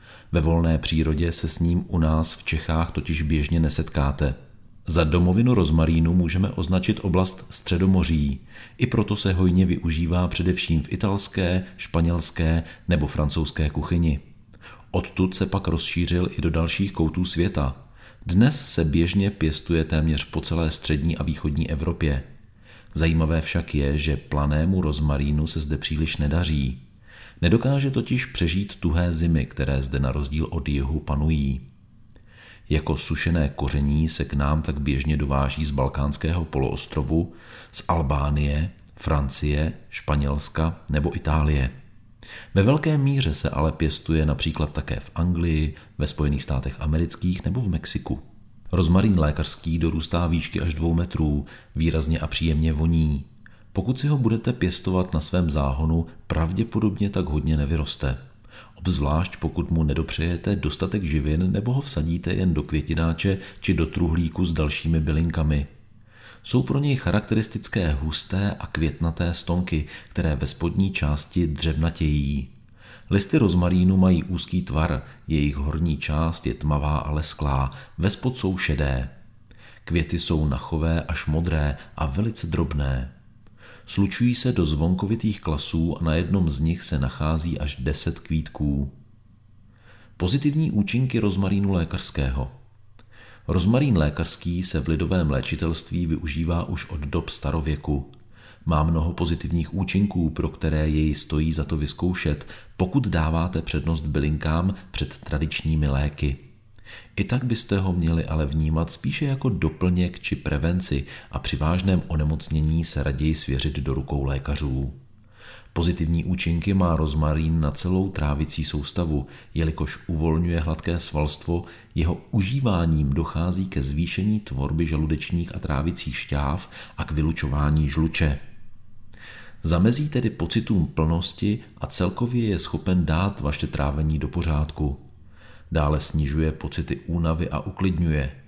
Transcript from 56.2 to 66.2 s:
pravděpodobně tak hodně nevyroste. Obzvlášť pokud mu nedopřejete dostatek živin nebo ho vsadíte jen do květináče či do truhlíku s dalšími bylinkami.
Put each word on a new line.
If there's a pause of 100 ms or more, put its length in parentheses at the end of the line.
pravděpodobně
tak
hodně
nevyroste. (560)
Obzvlášť
pokud
mu
nedopřejete
dostatek
živin
nebo
ho
vsadíte
jen
do
květináče (220)
či
do
truhlíku
s
dalšími
bylinkami. (760)